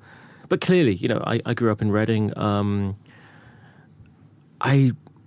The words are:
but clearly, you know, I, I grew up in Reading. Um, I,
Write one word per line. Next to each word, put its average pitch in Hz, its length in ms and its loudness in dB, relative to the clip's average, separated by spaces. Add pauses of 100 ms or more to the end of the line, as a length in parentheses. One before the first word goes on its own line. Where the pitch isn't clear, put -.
(480)
but - 140 -2
clearly, 170 320 4
you 120 140 -4
know, 117 180 -2
I, 117 180 -2
I 117 80 -2
grew 117 180 0
up 107 120 -2
in 107 80 0
Reading. 107 480 0
Um, 101 580 -2 (1600)
I, 135 320 4 (340)